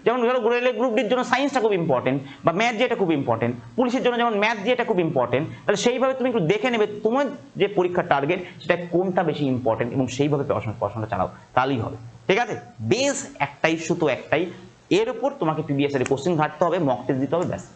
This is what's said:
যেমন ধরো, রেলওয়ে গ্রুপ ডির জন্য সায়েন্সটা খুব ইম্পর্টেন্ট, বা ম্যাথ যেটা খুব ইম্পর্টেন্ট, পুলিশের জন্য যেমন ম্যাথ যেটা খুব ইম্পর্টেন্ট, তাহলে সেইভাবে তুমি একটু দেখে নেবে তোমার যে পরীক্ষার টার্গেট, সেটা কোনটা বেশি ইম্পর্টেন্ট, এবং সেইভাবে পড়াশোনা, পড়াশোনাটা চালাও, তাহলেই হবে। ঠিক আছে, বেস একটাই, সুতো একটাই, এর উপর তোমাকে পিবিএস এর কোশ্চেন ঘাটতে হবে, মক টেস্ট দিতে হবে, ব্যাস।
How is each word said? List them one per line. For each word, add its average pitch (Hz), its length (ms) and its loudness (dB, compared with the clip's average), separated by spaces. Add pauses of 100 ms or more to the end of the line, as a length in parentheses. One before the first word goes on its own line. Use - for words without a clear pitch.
যেমন 247 160 2
ধরো, 240 280 2
রেলওয়ে 240 240 2
গ্রুপ 233 200 0
ডির 214 160 2
জন্য 254 160 2
সায়েন্সটা 269 360 0
খুব 214 120 2
ইম্পর্টেন্ট, 135 500 0 (220)
বা 165 80 4
ম্যাথ 220 240 0
যেটা 240 180 2
খুব 170 180 0
ইম্পর্টেন্ট, 120 440 0 (200)
পুলিশের 240 260 2
জন্য 240 140 2
যেমন 226 220 2
ম্যাথ 226 260 0
যেটা 240 200 2
খুব 214 160 2
ইম্পর্টেন্ট, 135 480 0
তাহলে - 280 -2
সেইভাবে 254 380 2
তুমি 254 160 0
একটু 226 100 0
দেখে 208 300 2
নেবে 214 160 2
তোমার 254 400 0 (300)
যে 185 120 2
পরীক্ষার 180 400 0
টার্গেট, 156 360 0 (160)
সেটা 175 160 2 (140)
কোনটা 185 320 0
বেশি 147 240 -2
ইম্পর্টেন্ট, 113 460 0
এবং 131 140 0
সেইভাবে 143 380 0
পড়াশোনা, 104 360 -2
পড়াশোনাটা 107 300 -4
চালাও, 92 180 -2 (260)
তাহলেই 131 240 0
হবে। - 180 -6 (320)
ঠিক 196 100 2
আছে, 214 180 -4 (240)
বেস 240 580 0
একটাই, 160 380 0
সুতো 160 320 -2
একটাই, 156 420 0 (400)
এর 214 180 4
উপর 254 300 -4
তোমাকে 156 240 -2
পিবিএস 139 320 0
এর 127 100 2
কোশ্চেন 139 320 0
ঘাটতে 151 280 0
হবে, 175 140 2
মক 127 280 0
টেস্ট 131 140 0
দিতে 135 160 0
হবে, 170 100 0
ব্যাস। 92 300 -8